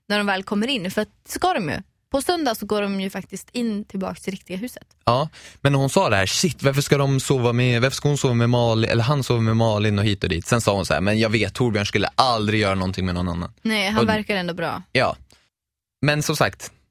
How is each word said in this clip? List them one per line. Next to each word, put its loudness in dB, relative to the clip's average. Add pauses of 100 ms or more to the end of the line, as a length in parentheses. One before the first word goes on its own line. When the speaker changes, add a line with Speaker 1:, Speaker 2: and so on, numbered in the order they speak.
Speaker 1:
när 2
de 0
väl -2
kommer -2
in. -4
För -2
att, -6 (200)
ska 0
de -2
ju. -4 (280)
På 0
söndag 0
så -8
går 0
de -2
ju -4
faktiskt -12
in -4
tillbaka -6
till -8
riktiga -12
huset. -12 (180)
Speaker 2:
Ja, 0 (320)
men 2
hon 2
sa 2
det 4
här, 2
"Shit, -2
varför 2
ska 2
de 2
sova 2
med, 2
varför 2
ska -2
hon 2
sova 2
med 4
Malin, 2
eller 2
han 0
sover 0
med 2
Malin 2
och 2
hit 0
och -2
dit?" -4
Sen 2
sa 2
hon 0
så 0
här, 0
"Men 2
jag 2
vet, 0
Torbjörn 0
skulle 0
aldrig 2
göra 2
någonting -2
med -2
någon -2
annan." -6 (100)
Speaker 1:
Nej, -2
han 2
Speaker 2:
Och 2
Speaker 1:
verkar -2
ändå -6
bra. -6 (100)
Speaker 2:
Ja. 2 (880)
Men 0
som -2
sagt -2 (200)